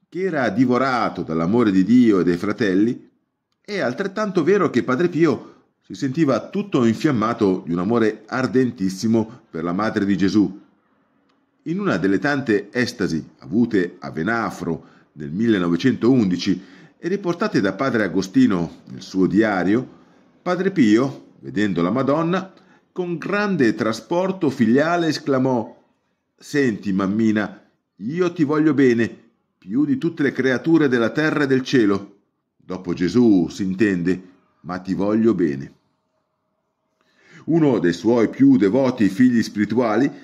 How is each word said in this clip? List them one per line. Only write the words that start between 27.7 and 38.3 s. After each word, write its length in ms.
io 340
ti 100
voglio 320
bene, 420
più 280
di 120
tutte 280
le 80
creature 560
della 220
terra 340
e 20
del 160
cielo. 540
Dopo 380
Gesù, 540
si 140
intende, 680
ma 160
ti 140
voglio 420
bene." 380
Uno 340
dei 140
suoi 360
più 280